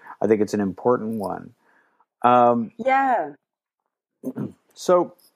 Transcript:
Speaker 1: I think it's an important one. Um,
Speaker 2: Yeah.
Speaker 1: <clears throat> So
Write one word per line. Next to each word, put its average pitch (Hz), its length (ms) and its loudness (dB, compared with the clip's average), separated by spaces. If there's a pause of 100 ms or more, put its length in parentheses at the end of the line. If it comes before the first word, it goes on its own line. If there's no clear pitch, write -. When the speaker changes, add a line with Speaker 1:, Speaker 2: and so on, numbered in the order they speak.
(220)
Speaker 1:
I 101 60 -2
think 104 140 4
it's 101 120 -4
an 104 80 -2
important 110 540 -2
one. 90 380 -10 (680)
Um, 120 560 4
Speaker 2:
Yeah. 247 560 0 (920)
Speaker 1:
<clears throat> 131 300 -10 (200)
So - 420 0 (200)